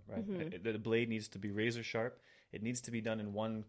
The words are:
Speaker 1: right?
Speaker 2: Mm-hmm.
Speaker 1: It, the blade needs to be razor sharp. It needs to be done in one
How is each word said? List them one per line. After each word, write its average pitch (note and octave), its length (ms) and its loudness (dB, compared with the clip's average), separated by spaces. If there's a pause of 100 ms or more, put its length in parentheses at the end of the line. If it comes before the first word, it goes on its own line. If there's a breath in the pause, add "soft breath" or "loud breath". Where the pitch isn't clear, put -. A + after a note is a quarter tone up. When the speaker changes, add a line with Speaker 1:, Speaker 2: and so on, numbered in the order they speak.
Speaker 1:
right? G#3 200 -4
Speaker 2:
Mm-hmm. F3 260 -2
Speaker 1:
It, F2 100 -8
the A2 140 2
blade A2+ 320 4
needs A2 200 -2
to - 100 -10
be G#2 120 -2
razor A2+ 320 2
sharp. A#2 360 0 (320 soft breath)
It G2 100 -6
needs A#2+ 200 0
to A#2 100 -6
be A#2 100 0
done A2 180 0
in G#2 140 -2
one A2 360 0